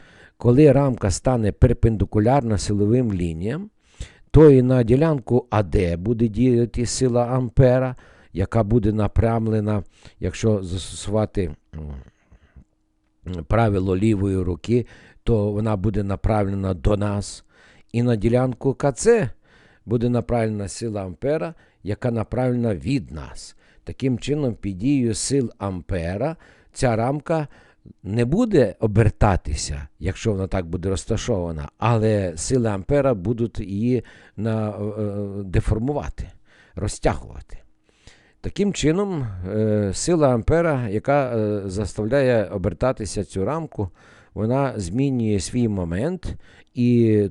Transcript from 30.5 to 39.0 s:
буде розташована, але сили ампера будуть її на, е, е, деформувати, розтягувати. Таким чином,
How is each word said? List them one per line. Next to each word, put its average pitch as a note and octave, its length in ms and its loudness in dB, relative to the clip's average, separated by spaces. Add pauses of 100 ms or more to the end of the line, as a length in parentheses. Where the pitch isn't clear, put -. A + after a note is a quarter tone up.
буде F2 240 -4
розташована, F2+ 880 -4
але G#2+ 580 2
сили B2 340 -2
ампера C3 440 0
будуть A2+ 460 -4
її A2 440 -2 (340)
на, A2 320 -2
е, G#2 40 -6
е, G2+ 720 -6
деформувати, A2+ 840 -2 (480)
розтягувати. - 800 -6 (840)
Таким F#3+ 320 -2
чином, E3 540 -2 (260)